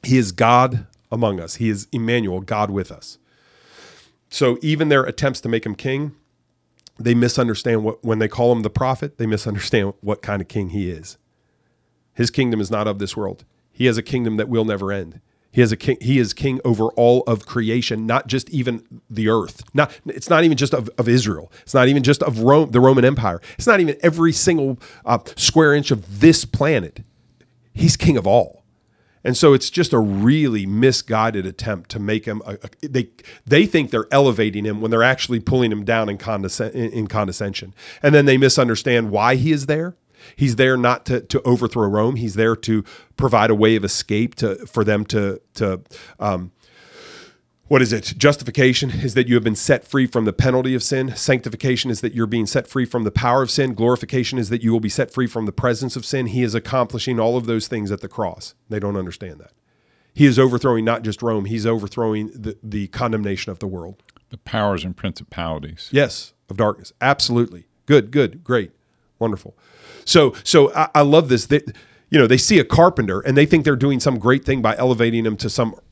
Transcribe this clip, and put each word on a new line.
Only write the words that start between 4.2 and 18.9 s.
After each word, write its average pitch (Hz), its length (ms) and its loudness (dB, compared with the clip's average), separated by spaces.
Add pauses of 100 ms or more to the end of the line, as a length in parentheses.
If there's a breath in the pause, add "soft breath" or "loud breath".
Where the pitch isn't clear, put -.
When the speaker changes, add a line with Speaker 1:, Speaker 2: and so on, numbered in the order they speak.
Speaker 1:
So 123 320 0
even 151 280 0
their 139 140 6
attempts - 380 -4
to 120 80 -8
make 113 160 -2
him 104 100 -6
king, 139 400 -6 (840)
they 117 160 2
misunderstand 117 680 0
what, 113 200 -6
when 113 160 -2
they 110 80 0
call 120 240 2
him 117 100 2
the 104 80 -2
prophet, 131 480 -4
they 117 80 -4
misunderstand 104 760 -2
what 101 200 -4
kind 101 200 -6
of 85 60 -8
king 98 220 -6
he 92 200 -6
is. 82 280 -14 (960)
His 120 160 -2
kingdom 120 300 0
is 98 100 -4
not 107 180 -2
of 101 120 -6
this 98 160 -8
world. 95 300 -8 (260)
He 123 140 -4
has 117 120 2
a 117 60 -4
kingdom 113 340 -4
that 107 120 -4
will 113 160 0
never 98 260 -4
end. 87 300 -10 (300)
He 123 100 2
has 113 100 4
a 107 60 -2
king, - 220 -2
he 131 200 0
is 107 140 0
king 135 300 -4
over 113 260 0
all 120 360 4
of 110 220 -4
creation, 113 580 -4
not 120 220 -2
just 127 240 -4
even 123 320 -4 (260)